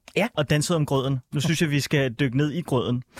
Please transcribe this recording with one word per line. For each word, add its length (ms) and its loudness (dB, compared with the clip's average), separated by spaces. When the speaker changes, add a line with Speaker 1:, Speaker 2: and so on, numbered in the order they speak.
Speaker 1:
Ja. 180 2
Speaker 2:
og 160 -2
danset 260 0
om 100 0
grøden. 340 0
Nu 60 -2
synes 220 0
jeg, 100 2
vi 80 2
skal 340 0
dykke 240 0
ned 140 2
i 100 -4
grøden. 420 0